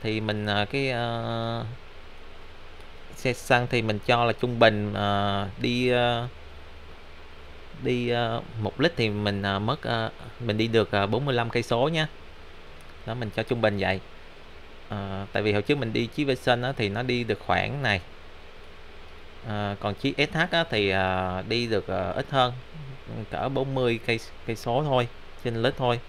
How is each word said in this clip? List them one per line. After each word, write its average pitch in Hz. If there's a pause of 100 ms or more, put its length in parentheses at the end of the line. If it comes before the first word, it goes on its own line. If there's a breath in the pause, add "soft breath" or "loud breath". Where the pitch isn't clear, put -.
Thì 110
mình, 107
ờ, 104
cái, 135
ờ, 117 (1500)
xe 127
xăng 123
thì 123
mình 110
cho 120
là 113
trung 123
bình, 104
ờ, 101 (140)
đi, 120
ờ, 120 (1600)
đi, 123
ờ, 120 (200)
một 104
lít 160
thì 113
mình, 101
ờ, 98
mất, 113
ờ, 113 (280)
mình 110
đi 113
được, 113
ờ, 101
bốn 113
mươi 135
lăm 117
cây 117
số 123
nha. 156 (960)
Đó, 113
mình 120
cho 113
trung 117
bình 104
vậy. 95 (920)
Ờ, 98
tại 101
vì 104
hồi 104
trước 147
mình 117
đi 117
chiếc 151
Vision 123
á, 131
thì 107
nó 104
đi 123
được 110
khoảng 104
này. 101 (1500)
Ờ, 104
còn 101
chiếc 139
S 147
H 156 (120)
á, 170
thì, 104
ờ, 92
đi 117
được, 104
ờ, 92
ít -
hơn, 127 (760)
cỡ 107
bốn 135
mươi 120
cây, 113 (280)
cây 117
số 123
thôi, 127 (360)
trên 113
lít 127
thôi. 120